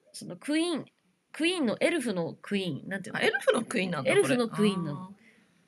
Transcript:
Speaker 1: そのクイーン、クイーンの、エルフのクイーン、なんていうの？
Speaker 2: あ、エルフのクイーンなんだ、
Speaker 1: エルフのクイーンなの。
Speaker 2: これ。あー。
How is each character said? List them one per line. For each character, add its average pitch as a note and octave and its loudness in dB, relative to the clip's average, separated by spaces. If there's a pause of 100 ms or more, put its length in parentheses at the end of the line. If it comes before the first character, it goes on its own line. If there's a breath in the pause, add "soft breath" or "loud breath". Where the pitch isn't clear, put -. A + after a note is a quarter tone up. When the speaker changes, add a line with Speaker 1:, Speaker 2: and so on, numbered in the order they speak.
(120)
Speaker 1:
そ - -14
の F3 -10
ク D4 -2
イ D#4+ 2
ー E4+ -2
ン、 - -10 (480)
ク D#4 0
イ F4+ 4
ー F4 0
ン B3+ 4
の、 F#3+ 0
エ D#4+ 4
ル E4+ 0
フ A3+ -2
の E3+ -2
ク G3+ -2
イ F#3+ 0
ー D3 -4
ン、 - -10
な F#3+ -6
ん F#3 -8
て G3 -12
い - -12
う - -12
の？ D3+ -2
Speaker 2:
あ、 - 2
エ G#4+ 4
ル G5 -2
フ C5+ 2
の - 0
ク - -2
イ - 0
ー F#3+ -2
ン F3 -2
な D3 -2
ん - -6
だ、 - 2
Speaker 1:
エ E4+ 4
ル G4 6
フ C4 2
の A#3 0
ク G#3 2
イ G3+ 4
ー F#3+ -2
ン E3+ -2
な D3 -4
の。 C#3+ -8
Speaker 2:
こ G3+ -18
れ。 - -18
あ - -20
ー。 - -20 (480 soft breath)